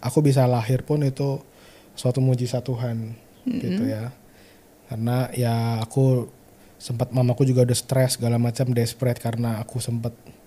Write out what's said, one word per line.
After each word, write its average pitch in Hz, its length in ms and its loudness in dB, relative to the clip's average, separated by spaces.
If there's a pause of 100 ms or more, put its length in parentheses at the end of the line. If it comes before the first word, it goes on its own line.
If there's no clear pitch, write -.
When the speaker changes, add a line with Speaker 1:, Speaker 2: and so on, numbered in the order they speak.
Speaker 1:
aku 151 240 2
bisa 135 240 4
lahir 120 320 0
pun 151 240 0
itu 139 320 -2 (560)
suatu 127 240 0
mujizat 127 480 0
Tuhan 117 480 -6 (320)
gitu 214 400 -2
Speaker 2:
Mm-mm. - 80 -2
Speaker 1:
ya. 113 160 -8 (800)
Karena 120 400 -2
ya 117 560 0
aku 131 400 2 (480)
sempat, 120 400 -6
mamaku 123 320 4
juga 127 160 6
udah 123 160 4
stres 131 400 0
segala 120 240 2
macam, 120 320 0
desperate 117 480 0
karena 113 400 -4
aku 113 160 -8
sempat 117 320 -4 (360)